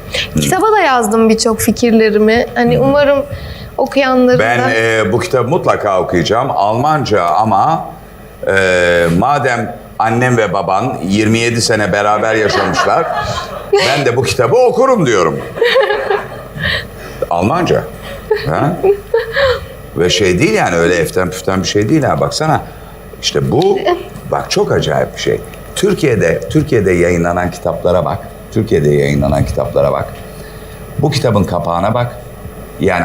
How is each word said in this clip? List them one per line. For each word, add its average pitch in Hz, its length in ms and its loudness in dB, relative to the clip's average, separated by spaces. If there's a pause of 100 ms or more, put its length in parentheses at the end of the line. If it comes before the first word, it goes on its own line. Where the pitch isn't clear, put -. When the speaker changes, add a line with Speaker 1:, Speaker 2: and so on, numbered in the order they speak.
(340)
Speaker 1:
Hı. 156 60 0
Speaker 2:
Kitaba 381 320 2
da 415 80 4
yazdım 226 480 2
birçok 220 320 2
fikirlerimi. 220 920 2
Hani 240 220 2
Speaker 1:
Hı. 240 60 2
Speaker 2:
umarım 277 420 4 (540)
okuyanların 254 640 2
Speaker 1:
Ben, 117 200 2
Speaker 2:
da 247 140 0
Speaker 1:
e, 110 380 2
bu 117 80 2
kitabı 120 280 0
mutlaka 104 520 0
okuyacağım. 92 500 0
Almanca 107 760 0
ama, 107 600 2 (640)
e, 87 600 4 (120)
madem 120 580 0 (220)
annem 117 380 2
ve 104 160 2
baban 98 500 -2
yirmi 107 360 2
yedi 117 240 0
sene 107 300 0
beraber 104 420 2
yaşamışlar, 98 720 0 (400)
Speaker 2:
<laughs> - 260 -10
Speaker 1:
ben 143 340 2
de 117 100 0
bu 131 60 2
kitabı 123 340 0
okurum 247 500 4
diyorum. 82 340 2 (1900)
Almanca. 110 520 0 (680)
Ha? 90 280 0 (1200)
Ve 85 140 2
şey 90 280 2
değil 175 160 2
yani, 107 220 0
öyle 85 180 2
eften 87 360 -2
püften 95 320 -4
bir 85 60 -6
şey 107 200 0
değil 147 140 2
ha. 98 180 0
Baksana, 143 400 0 (640)
işte 69 300 -2
bu, - 260 4 (520)
bak - 200 -4
çok 202 220 0
acayip 69 440 0
bir - 40 -10
şey. 57 200 -2 (340)
Türkiye'de, 107 680 0
Türkiye'de 92 520 2
yayınlanan 87 580 2
kitaplara 87 540 0
bak. 73 140 -4 (340)
Türkiye'de 95 380 2
yayınlanan 71 540 2
kitaplara 69 480 0
bak. 69 140 -2 (920)
Bu 147 120 2
kitabın 104 340 2
kapağına 87 500 -2
bak. 123 220 -2 (640)
Yani 87 240 2